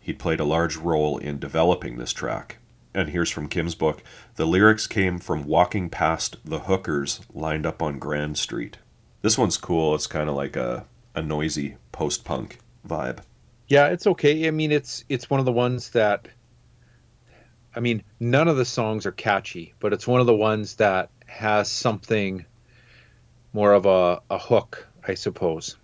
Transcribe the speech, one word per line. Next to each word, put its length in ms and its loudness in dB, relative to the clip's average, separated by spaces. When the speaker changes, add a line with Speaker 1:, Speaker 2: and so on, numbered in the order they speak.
Speaker 1:
He'd 180 -8
played 220 -2
a 40 0
large 320 0
role 420 0
in 200 -8
developing 580 0
this 160 -8
track. 440 -8
And 180 -2
here's 200 0
from 180 -8
Kim's 260 -2
book, 280 -2
"The 120 -2
lyrics 400 4
came 320 0
from 260 -4
walking 460 0
past 540 -2
the 160 -6
hookers 600 -2
lined 340 -4
up 160 -4
on 160 -4
Grand 380 -4
Street." 420 -8
This 160 2
one's 200 0
cool. 360 0
It's 120 -4
kinda 260 -4
like 240 -6
a, 300 -6
a 80 -4
noisy 540 -4
post-punk 680 -6
vibe. 340 -6
Speaker 2:
Yeah, 180 6
it's 220 -2
okay. 400 2
I 20 2
mean, 220 0
it's, 360 -2
it's 220 -6
one 80 2
of 80 2
the 60 0
ones 380 0
that, 360 2
I 20 -6
mean, 240 0
none 300 4
of 80 4
the 80 2
songs 420 -4
are 60 -2
catchy, 680 -2
but 140 0
it's 160 -4
one 120 4
of 60 4
the 80 6
ones 420 0
that 340 2
has 440 0
something 760 -2
more 200 4
of 140 6
a, 420 4
a 100 -4
hook, 500 0
I 80 -2
suppose. 680 -4